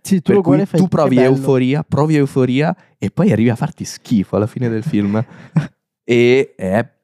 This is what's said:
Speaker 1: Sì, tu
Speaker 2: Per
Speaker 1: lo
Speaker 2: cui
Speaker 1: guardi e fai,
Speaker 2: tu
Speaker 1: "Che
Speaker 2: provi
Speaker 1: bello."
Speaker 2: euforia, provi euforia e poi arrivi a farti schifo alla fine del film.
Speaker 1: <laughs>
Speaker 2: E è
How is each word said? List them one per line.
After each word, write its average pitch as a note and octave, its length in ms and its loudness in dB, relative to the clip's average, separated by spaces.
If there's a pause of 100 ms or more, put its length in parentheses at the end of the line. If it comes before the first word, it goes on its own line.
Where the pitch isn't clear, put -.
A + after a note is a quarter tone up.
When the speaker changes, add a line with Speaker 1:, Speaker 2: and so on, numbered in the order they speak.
Speaker 1:
Sì, - 160 -2
tu E3+ 60 -6
Speaker 2:
Per G3 120 2
Speaker 1:
lo G3+ 60 2
Speaker 2:
cui D3+ 140 2
Speaker 1:
guardi G3 80 0
e - 20 -4
fai, F3 140 -2
Speaker 2:
tu F#3+ 80 4
Speaker 1:
"Che - 80 -10
Speaker 2:
provi C#3 200 2
Speaker 1:
bello." B2+ 200 4
Speaker 2:
euforia, C3+ 520 0
provi D3+ 280 0
euforia C#3 600 0 (220)
e G2+ 140 -6
poi F3+ 200 0
arrivi A2+ 180 2
a A2+ 60 0
farti D3 300 -8
schifo - 500 -4
alla G#2 120 0
fine B2 200 -6
del A2 160 -4
film. G#2 400 -2
Speaker 1:
<laughs> - 840 -10
Speaker 2:
E B2 480 2
è G2 320 -4 (160)